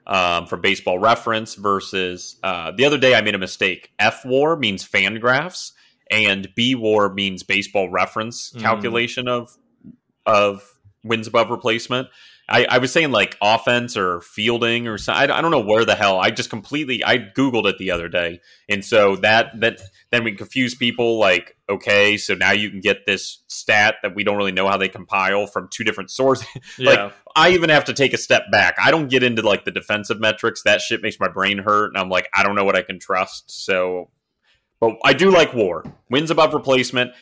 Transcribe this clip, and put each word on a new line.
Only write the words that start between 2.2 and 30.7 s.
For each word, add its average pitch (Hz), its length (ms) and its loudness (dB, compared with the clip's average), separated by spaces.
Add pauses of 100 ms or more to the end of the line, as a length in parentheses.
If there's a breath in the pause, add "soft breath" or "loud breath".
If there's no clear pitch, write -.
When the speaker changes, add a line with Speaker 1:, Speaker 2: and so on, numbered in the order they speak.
Speaker 1:
uh, 87 300 -6
the 110 140 0
other 147 120 2
day 127 180 4
I 110 60 4
made 107 140 0
a 95 40 -2
mistake. 92 600 -4
F 107 260 -2
war 139 300 2
means 107 320 -4
Fangraphs, 113 840 -2 (360 soft breath)
and 98 460 0
B 123 180 0
war 107 400 2
means 95 300 -4
Baseball 98 460 -2
Reference 104 640 -4
Speaker 2:
Mm. 117 80 -14
Speaker 1:
calculation 117 680 -2
of, 120 240 -4 (760)
of 101 360 2 (420)
wins 113 240 -4
above 113 220 2
replacement. 117 580 -4 (440 soft breath)
I, 120 160 4
I 127 120 4
was 127 120 -2
saying, 156 200 0
like, 101 320 2
offense 120 520 0
or 90 260 -2
fielding 117 680 -2
or 107 100 -6
so-, - 160 -6
I, 110 120 2
I 143 160 0
don't 165 100 0
know 147 80 2
where 107 260 2
the 101 80 4
hell. 95 260 2
I 104 120 2
just 120 180 -6
completely, 127 560 -6
I 120 140 2
Googled 113 480 0
it 95 100 -2
the 92 140 -4
other 85 180 -4
day. 87 320 -4 (260 soft breath)
And 101 160 -4
so 101 340 4
that, 110 420 0
that, 113 200 -2 (300 soft breath)
then 120 140 0
we 113 80 -4
confuse 120 420 -4
people, 117 460 -2
like, 92 360 2 (140)
okay, 101 480 2
so - 160 -4
now 92 180 0
you 104 200 -2
can 98 100 -12
get 98 240 0
this - 420 -6
stat 107 540 2
that 95 140 -6
we 104 80 -4
don't 101 120 0
really 101 160 0
know 92 160 0
how 98 100 2
they 95 120 0
compile 98 560 -2
from 95 260 -8
two - 120 -8
different 101 260 -4
sources. 131 420 0
<laughs> - 280 -18
Like, 123 180 4
Speaker 2:
Yeah. 101 140 -4 (240)
Speaker 1:
I 165 160 6
even 170 180 2
have 147 160 4
to 127 80 -6
take 127 200 2
a 123 40 0
step - 340 2
back. 98 300 4
I 120 80 4
don't 151 220 2
get 127 100 4
into, 117 220 0
like, 101 200 2
the 98 80 -6
defensive 104 480 -4
metrics. 110 440 -2
That 104 180 4